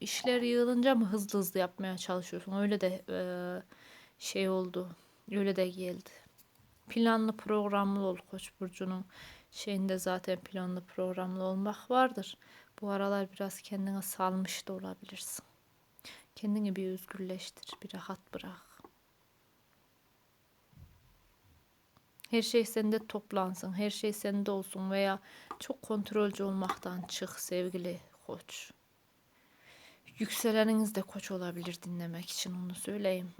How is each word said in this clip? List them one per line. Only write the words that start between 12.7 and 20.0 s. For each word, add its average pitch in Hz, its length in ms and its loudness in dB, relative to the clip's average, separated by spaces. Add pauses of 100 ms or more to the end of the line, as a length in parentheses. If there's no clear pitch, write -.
Bu 202 80 -4
aralar 196 420 0
biraz 196 300 -6
kendine 196 400 -2
salmış 185 680 -2
da 196 60 -6
olabilirsin. 190 720 -10 (880)
Kendini 208 400 0
bir 190 160 -2
özgürleştir, 185 880 -8
bir - 120 -14
rahat 190 400 -12
bırak. - 480 -14 (3500)